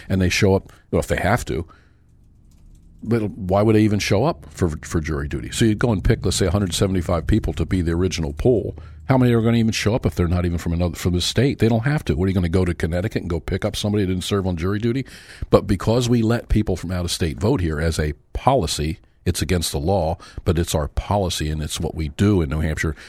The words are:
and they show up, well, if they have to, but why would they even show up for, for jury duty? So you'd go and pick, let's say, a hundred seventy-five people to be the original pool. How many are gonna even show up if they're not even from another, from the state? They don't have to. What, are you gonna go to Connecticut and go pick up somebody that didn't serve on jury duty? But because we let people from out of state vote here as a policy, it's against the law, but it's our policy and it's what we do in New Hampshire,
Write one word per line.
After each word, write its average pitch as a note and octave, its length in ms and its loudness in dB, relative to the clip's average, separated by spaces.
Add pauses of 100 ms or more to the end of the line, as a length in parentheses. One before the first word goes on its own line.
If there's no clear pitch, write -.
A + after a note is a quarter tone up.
and F#2+ 140 2
they F2 80 4
show F#2+ 260 4
up, - 160 -2 (200)
well, E2+ 100 2
if - 60 -4
they - 100 -2
have G2+ 280 0
to, - 220 -6 (1400)
but G#2+ 280 0
why F#2+ 300 0
would A2 140 6
they G#2+ 60 6
even G#2 180 4
show G#2 240 2
up - 260 -2
for, F2+ 200 0
for D#2 320 -4
jury D2+ 260 -4
duty? - 240 -8
So - 140 2
you'd G#2+ 140 2
go B2 120 2
and G2 100 0
pick, - 220 2
let's F#2+ 140 0
say, G2+ 80 2
a F2 60 2
hundred G2 220 0
seventy-five F#2 540 0
people G#2 260 2
to E2 120 -2
be F#2 160 0
the E2 100 0
original E2 400 -2
pool. G#2 440 0 (340)
How C3 80 4
many B2 160 4
are A#2 80 4
gonna A#2 160 2
even A2+ 160 2
show - 200 0
up C3 120 0
if A2 100 -2
they're E2+ 140 2
not F2 160 0
even E2+ 120 0
from F2 140 -4
another, E2+ 240 -2
from F2+ 180 -2
the F2 60 2
state? A#2 400 0
They A2+ 80 4
don't A2+ 160 2
have D3 220 -2
to. - 100 0
What, F#2 100 0
are - 40 2
you F#2+ 40 2
gonna F2+ 140 2
go F2+ 160 2
to F2 100 0
Connecticut F2+ 500 -2
and - 60 -6
go E2+ 120 -4
pick - 240 -4
up G#2 100 -4
somebody G#2 300 0
that - 20 0
didn't F#2 160 -2
serve G2 240 -2
on F2+ 80 0
jury F#2 240 -2
duty? A#2+ 260 -2 (440)
But G2 180 4
because A2+ 400 0
we A#2+ 140 2
let A2+ 260 0
people G2+ 300 0
from E2+ 140 -8
out F2+ 120 -4
of E2+ 80 -4
state D#2+ 260 -4
vote G#2 220 0
here D#2 220 -2
as E2+ 180 0
a D2+ 140 -2 (180)
policy, E2 680 0 (260)
it's - 160 0
against E2 320 -2
the D2 60 -4
law, E2+ 380 0 (280)
but E2+ 120 2
it's F2 160 0
our D#2 140 0
policy F2+ 640 -2
and D#2 120 -4
it's D#2 200 -6
what - 140 -6
we E2 120 -4
do G2 340 2
in D2 80 -2
New D#2 120 -2
Hampshire, D#2 340 -2 (140)